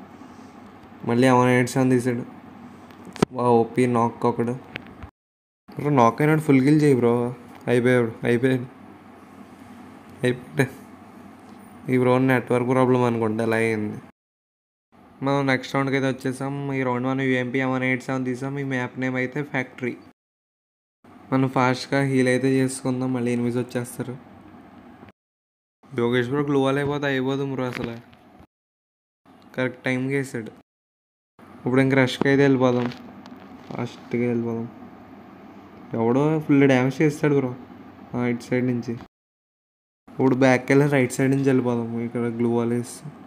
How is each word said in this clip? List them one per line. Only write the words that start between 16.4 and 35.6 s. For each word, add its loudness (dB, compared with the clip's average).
ఈ -2
round -2
one -2
యూఎంపీ -2
ఎమన్ -2
ఎయిట్ -2
సెవెన్ -4
తీసాం. -6
ఈ -6
మ్యాప్ -6
name -4
అయితే -4
factory. -6
మనం 2
ఫాస్ట్గా 0
heal 2
అయితే 2
చేసుకుందాం, -2
మళ్ళీ -2
enemies -2
వచ్చేస్తారు. -6
యోగేష్ 0
బ్రో -2
glue 0
వాల్ 0
అయిపోతే -4
అయిపోదాం -2
బ్రో -6
అసలు. -8
Correct -4
టైంకి -2
వేసాడు. -6
ఇప్పుడు 4
ఇంక 4
రష్కి 2
అయితే 6
వెళ్ళిపోదాం, 4
ఫాస్ట్గా -6
వెళ్ళిపోదాం. -4